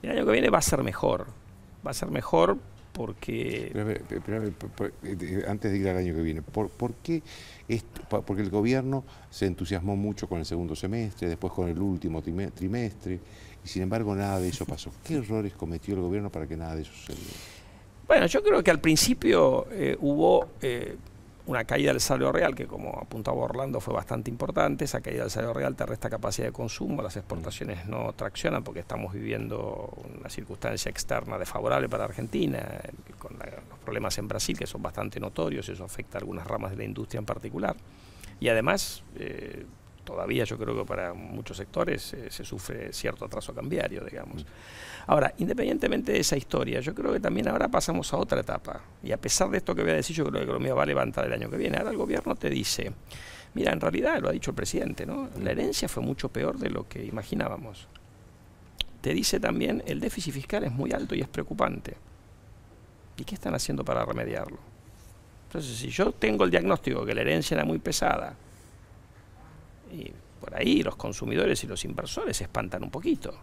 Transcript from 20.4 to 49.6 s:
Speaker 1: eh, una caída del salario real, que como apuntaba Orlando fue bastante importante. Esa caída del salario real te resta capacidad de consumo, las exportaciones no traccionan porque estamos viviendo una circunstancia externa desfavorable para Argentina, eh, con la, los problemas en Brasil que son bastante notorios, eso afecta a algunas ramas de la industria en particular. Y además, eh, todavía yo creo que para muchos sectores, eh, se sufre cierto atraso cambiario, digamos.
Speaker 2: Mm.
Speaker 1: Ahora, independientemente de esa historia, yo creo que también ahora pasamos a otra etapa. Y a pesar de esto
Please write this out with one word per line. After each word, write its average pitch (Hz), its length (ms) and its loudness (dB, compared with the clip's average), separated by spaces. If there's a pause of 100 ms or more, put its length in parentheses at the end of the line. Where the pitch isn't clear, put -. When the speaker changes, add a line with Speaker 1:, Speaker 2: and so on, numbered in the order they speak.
Speaker 1:
eh, 120 360 -2 (480)
una 117 180 0
caída 143 300 4
del 123 80 4
salario 135 320 4
real, - 200 4
que - 140 -6
como - 220 -6 (100)
apuntaba 123 380 -4
Orlando 123 420 -2
fue - 140 -4
bastante 120 360 -2
importante. 143 540 2
Esa - 160 -2
caída 120 220 -4
del 113 100 -2
salario 117 220 -2
real 131 220 0
te 123 100 -2
resta 113 240 -4
capacidad 113 380 -2
de 120 40 -2
consumo, 120 500 -4
las 98 140 -6
exportaciones 87 680 -6
no 117 260 -4
traccionan - 500 -2
porque - 200 -8
estamos 107 320 -6
viviendo 110 840 -4 (220)
una - 100 -10
circunstancia - 600 -4
externa 113 480 -2
desfavorable 123 500 0
para 110 160 -2
Argentina, 117 560 0
eh, - 320 -8 (260)
con - 220 -14
la, - 60 -10
los - 340 -14
problemas 107 380 -2
en 101 100 -4
Brasil 107 300 0
que - 100 -4
son 107 140 -8
bastante - 400 -4
notorios, 147 480 -2
eso 92 160 -8
afecta - 320 -8
a - 20 -2
algunas 90 260 -6
ramas 107 260 -2
de 101 60 -6
la 107 60 -6
industria 107 360 -6
en 107 60 -6
particular. 110 500 -2 (640)
Y 123 100 2
además, 131 540 4 (120)
eh, - 500 -8 (380)
todavía 110 400 0
yo 107 140 -2
creo 113 180 -2
que 110 100 -2
para 87 280 -4
muchos 87 420 -8
sectores, - 580 0
eh, 117 160 -10
se - 140 -10
sufre 104 480 -8
cierto - 340 -4
atraso - 300 -6
cambiario, - 480 -2
digamos. - 400 -10
Speaker 2:
Mm. - 40 -12 (580)
Speaker 1:
Ahora, 147 320 6
independientemente - 760 2
de - 80 6
esa - 160 4
historia, 127 420 0
yo 135 160 -2
creo - 160 0
que - 80 2
también - 300 2
ahora - 180 4
pasamos - 460 2
a 147 40 2
otra - 220 2
etapa. - 400 -4 (240)
Y - 80 -2
a 110 60 2
pesar 185 320 2
de 202 80 2
esto - 180 0